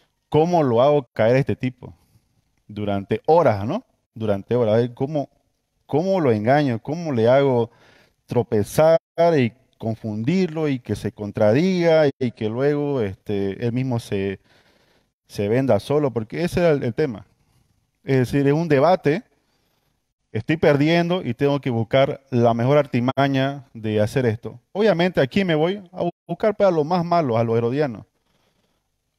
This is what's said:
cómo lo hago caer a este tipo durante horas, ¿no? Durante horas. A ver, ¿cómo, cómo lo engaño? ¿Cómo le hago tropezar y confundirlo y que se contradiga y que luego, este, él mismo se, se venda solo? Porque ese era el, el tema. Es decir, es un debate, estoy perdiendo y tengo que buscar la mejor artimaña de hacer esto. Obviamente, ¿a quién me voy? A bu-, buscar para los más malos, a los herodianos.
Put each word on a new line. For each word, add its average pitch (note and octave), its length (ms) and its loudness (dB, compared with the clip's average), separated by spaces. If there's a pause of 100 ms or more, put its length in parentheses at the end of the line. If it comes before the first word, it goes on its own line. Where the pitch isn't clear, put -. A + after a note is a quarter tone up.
(280)
cómo E3 340 2
lo A#2+ 200 2
hago D3 300 2
caer A#2 240 2
a - 40 4
este A2+ 160 -2
tipo B2+ 380 -10 (760)
durante G2+ 580 -4
horas, C3+ 400 2
¿no? F#3 180 -6 (300)
Durante G#2 420 -4
horas. A2 180 2
A A#2 40 4
ver, B2 160 -2
¿cómo, C#3 360 -6 (560)
cómo F#3 340 0
lo C3+ 120 2
engaño? A#2+ 480 0
¿Cómo D#3+ 320 -8
le A2+ 160 2
hago C3 420 2 (560)
tropezar B2 720 2 (380)
y A#2+ 160 2 (240)
confundirlo D3 920 -4
y C3+ 100 -2
que G#2+ 180 -6
se - 160 -8
contradiga D#3+ 960 2 (100)
y B2 120 -4
que G#2+ 180 -6
luego, C#3+ 540 -2
este, G2 640 -6
él A#2 60 -2
mismo B2+ 280 -4
se, G2 400 -6 (840)
se G2+ 220 -6
venda A#2+ 320 2
solo? C#3+ 320 -2
Porque A#2+ 320 -6
ese F3+ 160 -4
era E3+ 100 4
el, C#3+ 140 0
el A#2+ 100 -4
tema. C3 320 -6 (760)
Es C3+ 160 0
decir, C3+ 280 0
es C#3 80 4
un E3 140 -2
debate, D#3 560 2 (1080)
estoy D3+ 240 -4
perdiendo E3+ 640 2
y A#2+ 120 -6
tengo C#3+ 260 0
que C3+ 100 -6
buscar C3+ 600 0
la A#2 240 2
mejor B2+ 240 2
artimaña C3+ 840 -2 (100)
de G#2+ 260 -2
hacer A#2+ 260 0
esto. A2 340 -4 (120)
Obviamente, F3+ 480 2
¿a C#3 60 2
quién G3 200 -2
me E3+ 80 0
voy? F3+ 280 0 (100)
A F3+ 100 -8
bu-, F3 80 -2 (160)
buscar G3+ 300 -2
para G3+ 140 2
los D#3 160 0
más F3 180 0
malos, E3+ 320 0
a A#2 80 2
los A2+ 140 0
herodianos. A#2 480 -2 (1120)